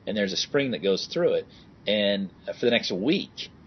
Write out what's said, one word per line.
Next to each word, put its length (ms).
and 120
there's 160
a 40
spring 360
that 100
goes 240
through 280
it. 120
And 440
for 60
the 80
next 180
week, 600